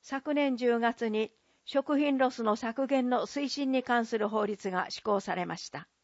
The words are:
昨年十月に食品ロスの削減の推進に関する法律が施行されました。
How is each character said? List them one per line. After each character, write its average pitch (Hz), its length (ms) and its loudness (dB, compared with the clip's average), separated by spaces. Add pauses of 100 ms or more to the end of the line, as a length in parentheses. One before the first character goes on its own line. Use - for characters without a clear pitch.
昨 269 320 -4
年 285 240 2
十 240 220 2
月 233 280 0
に 214 240 0 (340)
食 277 320 0
品 285 200 2
ロ 262 140 4
ス 240 120 -6
の 214 120 4
削 233 320 -2
減 262 220 2
の 247 160 2
推 285 240 -4
進 269 240 -2
に 254 100 2
関 240 220 2
す 226 120 -4
る 208 120 0
法 214 160 0
律 202 260 -4
が 180 180 -2
施 - 140 -12
行 202 160 2
さ 190 160 -4
れ 180 100 -2
ま 170 120 -6
し - 120 -14
た。 156 200 -12 (140)